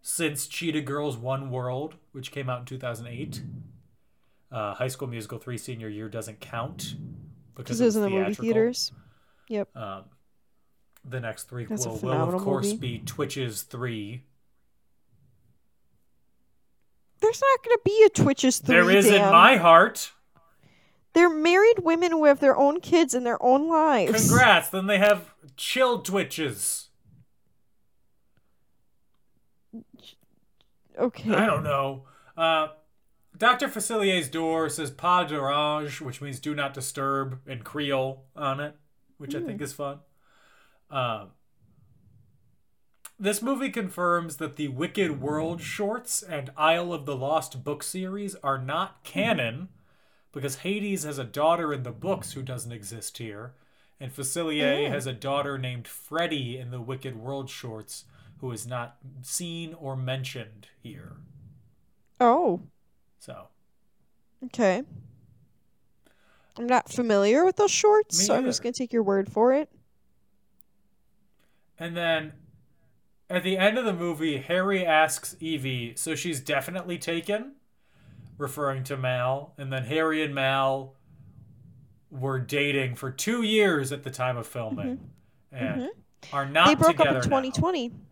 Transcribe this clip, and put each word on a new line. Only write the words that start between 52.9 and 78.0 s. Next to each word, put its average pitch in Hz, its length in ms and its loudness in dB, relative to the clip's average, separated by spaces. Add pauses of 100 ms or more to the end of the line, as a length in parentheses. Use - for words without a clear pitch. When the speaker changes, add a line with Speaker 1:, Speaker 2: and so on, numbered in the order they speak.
Speaker 1:
here, 113 360 -12 (440)
and 131 160 -12
Facilier 147 720 -2
Speaker 2:
Oh. - 20 -4
Speaker 1:
has 135 160 -6
a 131 60 -8
daughter 139 440 -6
named 123 320 -10
Freddy 147 720 -6
in 123 120 -12
the 123 100 -10
Wicked 131 360 -10
World 131 320 -10
shorts - 560 -14 (340)
who 127 140 -10
is 107 140 -10
not 123 300 -8 (260)
seen 165 520 -10
or 139 220 -10
mentioned 131 720 -8 (140)
here. - 340 -18 (1040)
Speaker 2:
Oh. 240 440 4 (560)
Speaker 1:
So. - 300 -18 (1000)
Speaker 2:
Okay. 214 360 2 (1700)
I'm 233 100 -8
not 247 240 2
familiar 226 540 4
with 370 120 2
those 415 140 2
shorts, 427 480 4
Speaker 1:
Me - 60 2
Speaker 2:
so 208 100 2
I'm 254 120 2
just 247 140 -2
Speaker 1:
either. - 40 -20
Speaker 2:
gonna 240 80 -4
take 240 220 -6
your 226 80 4
word 196 280 2
for 233 220 4
it. 294 160 0 (2000)
Speaker 1:
And 170 160 -10
then, 165 380 -2 (960)
at 180 140 -2
the 185 160 -2
end 208 180 2
of 254 80 -2
the 214 80 -2
movie, 160 460 -4
Harry 185 480 -2
asks 156 520 2
Evie, 131 580 -6
"So 160 180 -4
she's 151 260 -6
definitely 175 580 -6
taken?" 202 580 -6 (840)